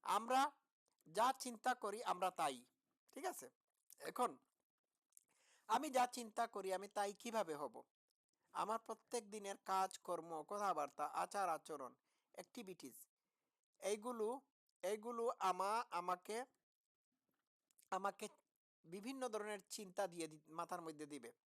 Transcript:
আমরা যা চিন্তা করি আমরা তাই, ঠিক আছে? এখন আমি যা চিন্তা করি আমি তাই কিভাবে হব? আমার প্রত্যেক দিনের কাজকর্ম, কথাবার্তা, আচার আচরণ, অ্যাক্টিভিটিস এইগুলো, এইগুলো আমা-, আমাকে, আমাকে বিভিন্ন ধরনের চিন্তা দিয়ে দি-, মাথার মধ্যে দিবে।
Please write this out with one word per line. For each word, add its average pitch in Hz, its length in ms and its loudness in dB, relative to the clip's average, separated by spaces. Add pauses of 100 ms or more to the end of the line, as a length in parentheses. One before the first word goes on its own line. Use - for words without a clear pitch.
আমরা 240 500 6 (560)
যা 214 320 6
চিন্তা 247 340 0
করি 226 300 -2
আমরা 185 280 2
তাই, 139 340 0 (480)
ঠিক 277 120 -6
আছে? 320 240 -4 (500)
এখন 196 380 0 (1300)
আমি 262 220 2
যা 247 160 6
চিন্তা 233 420 -2
করি 190 260 -2
আমি 190 140 -2
তাই 202 260 0
কিভাবে 208 420 -2
হব? 123 280 -6 (680)
আমার 190 260 0
প্রত্যেক 220 500 -6
দিনের 196 360 -6
কাজকর্ম, 175 760 0
কথাবার্তা, 160 600 0
আচার 175 440 0
আচরণ, 139 440 -4 (380)
অ্যাক্টিভিটিস 185 760 -12 (720)
এইগুলো, 220 640 0 (420)
এইগুলো 226 460 0 (100)
আমা-, 190 520 2
আমাকে, 180 540 -2 (1500)
আমাকে 196 360 -2 (580)
বিভিন্ন 233 420 -4
ধরনের 208 320 -4 (100)
চিন্তা 196 380 -2
দিয়ে 170 200 -4
দি-, 156 200 -12
মাথার 170 340 -6
মধ্যে 156 240 -8
দিবে। 135 260 -10 (140)